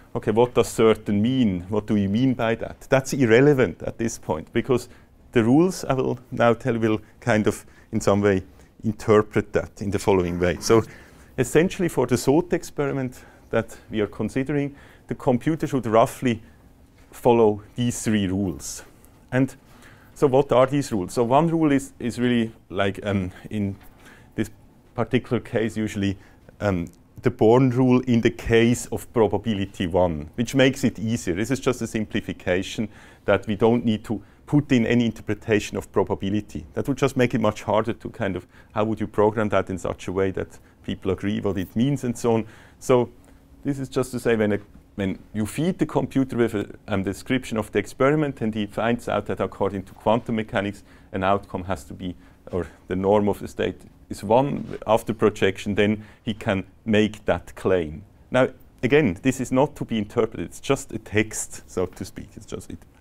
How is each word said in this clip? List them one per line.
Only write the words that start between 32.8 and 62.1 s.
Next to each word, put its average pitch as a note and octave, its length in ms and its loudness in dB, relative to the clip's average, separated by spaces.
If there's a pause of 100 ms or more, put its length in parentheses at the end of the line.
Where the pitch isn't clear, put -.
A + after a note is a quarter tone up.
that G2+ 220 2
we G#2+ 100 -4
don't A#2 280 2
need G#2+ 200 -2
to G#2 180 -6 (240)
put D3 260 0
in A#2 140 4
any A#2+ 200 2
interpretation G#2+ 720 -2
of - 160 -8
probability. G2 720 -2 (100)
That A2+ 120 -4
would C#3 120 -2
just C3+ 180 0
make B2 180 2
it A#2 60 0
much G#2+ 220 0
harder A2 320 0
to - 160 -12
kind G2 260 -4
of, F2+ 100 -8 (260)
how G#2+ 120 0
would A2 160 -4
you G#2 60 -2
program G#2+ 420 2
that F#2+ 220 2
in F#2+ 80 -4
such - 300 -8
a F#2 40 -6
way F#2+ 200 0
that F#2 260 -8 (260)
people G2 260 -6
agree G2+ 300 -2
what G2+ 180 -2
it F#2 160 -8
means C3 300 0
and A#2+ 120 -4
so A#2 180 2
on. G#2+ 120 0 (320)
So B2 320 2 (540)
this C#3 140 -4
is C3+ 100 -8
just B2+ 240 -4
to A#2+ 80 -6
say A#2 160 2
when G#2+ 160 2
a, G2+ 60 0 (360)
when G2 240 -4 (160)
you G#2+ 100 -2
feed D#3+ 340 -4
the D3 80 0
computer C3 500 -2
with A2+ 180 2
a, G2+ 120 -2 (220)
um, G2+ 140 0
description A2 560 -4
of G#2 140 -4
the G#2+ 60 2
experiment C#3 640 0
and A2 140 -2
he G#2+ 120 -2
finds A2+ 420 -2
out G#2 180 -2
that G2 140 -6
according G2 420 -4
to - 100 -18
quantum A2+ 440 0
mechanics, G#2 460 -4 (300)
an G2 120 -4
outcome F#2+ 400 -2
has F#2 200 -6
to - 100 -16
be, F#2 200 -10 (360)
or E2+ 160 -4 (200)
the F#2 100 -4
norm G2+ 320 4
of G2 120 -2
the - 80 -12
state G2 280 -6 (320)
is - 160 -12
one G2+ 600 0
after A2+ 260 0
projection, G2+ 640 0
then G#2 280 2 (200)
he A2+ 100 -6
can G2 320 -4 (220)
make G#2 400 2
that F2 280 -2
claim. F#2 480 -2 (280)
Now, B2+ 180 2 (340)
again, C#3+ 380 2
this C3 200 0
is B2 120 -4
not C3 240 0
to C#3+ 80 -8
be A2+ 140 -4
interpreted. G#2 480 -4
It's - 140 -16
just - 340 -4
a G#2+ 40 -8
text, - 720 -4
so F#2 140 -2
to - 220 -10
speak. - 280 -16